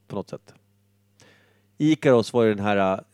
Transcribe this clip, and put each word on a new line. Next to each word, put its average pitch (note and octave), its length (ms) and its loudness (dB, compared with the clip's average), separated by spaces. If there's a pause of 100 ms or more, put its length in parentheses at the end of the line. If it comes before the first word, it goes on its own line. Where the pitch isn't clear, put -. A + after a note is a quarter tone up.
På - 80 -14
något F#2+ 140 -10
sätt. - 240 -18 (1200)
Ikaros D3 560 2
var A#2+ 100 2
ju A2 120 2
den G2+ 100 -6
här, G2 380 0 (100)